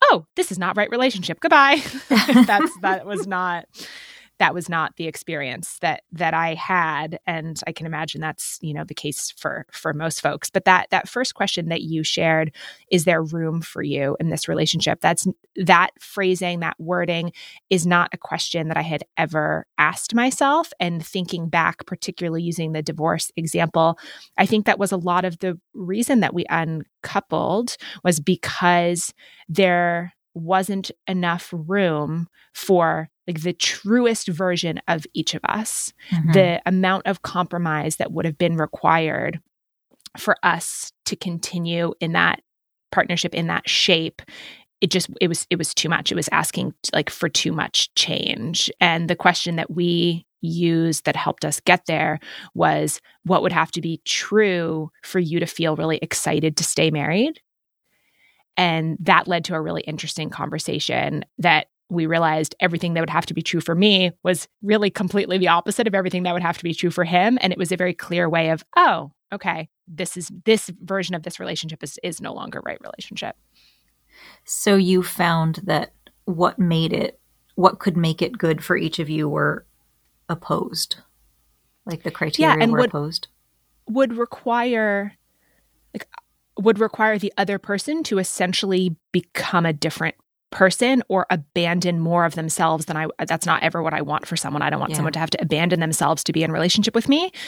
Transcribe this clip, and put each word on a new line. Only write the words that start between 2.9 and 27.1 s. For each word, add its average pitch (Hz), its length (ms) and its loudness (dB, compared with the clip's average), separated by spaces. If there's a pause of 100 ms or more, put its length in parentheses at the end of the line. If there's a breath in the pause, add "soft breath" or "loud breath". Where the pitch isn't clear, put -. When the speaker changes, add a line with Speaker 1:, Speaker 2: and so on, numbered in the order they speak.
Speaker 1:
was 185 220 -6
not, 180 380 -2 (760 loud breath)
that 170 140 2
was 175 160 -8
not 165 260 -4
the 165 100 -8
experience 156 760 -8
that, 160 220 -2 (100)
that 165 200 -2
I 165 200 0
had. 160 720 -2
And 160 400 -6
I 165 60 -8
can 160 120 -10
imagine 156 360 -6
that's, - 400 -8
you 156 120 -4
know, 156 120 -6
the - 80 -12
case - 420 -6
for, - 340 -6
for - 240 -6
most 156 280 -4
folks. 147 280 -2
But 190 140 0
that, 185 280 6
that 190 180 0
first - 260 -4
question 180 320 -2
that 165 140 -2
you 156 240 -4
shared, 160 500 2 (340 loud breath)
"Is 175 140 4
there 165 180 4
room 165 400 -2
for - 220 -10
you 139 340 -2
in 165 120 -2
this 160 180 -4
relationship?" 160 540 0
That's, 170 260 2 (300)
that 180 320 6 (100)
phrasing, 180 640 -2
that 160 180 -4
wording 170 540 -2 (360 loud breath)
is 175 160 2
not 175 280 4
a - 40 -10
question 165 520 -6
that 160 80 0
I 156 40 0
had 156 220 -4 (140)
ever 156 500 0 (100)
asked 170 380 2
myself. 277 640 2
And 175 260 -2
thinking 170 440 -4
back, 165 360 0
particularly 170 560 -6
using 170 300 -4
the 156 100 -2
divorce 160 540 -2
example, 165 640 2 (380 loud breath)
I 190 80 6
think 214 200 2
that 196 140 2
was 196 140 0
a 190 40 -2
lot 180 280 0
of 175 140 -4
the 180 200 -4 (140)
reason 220 480 0
that 160 120 0
we 175 160 -2
uncoupled 165 1300 -2 (300 loud breath)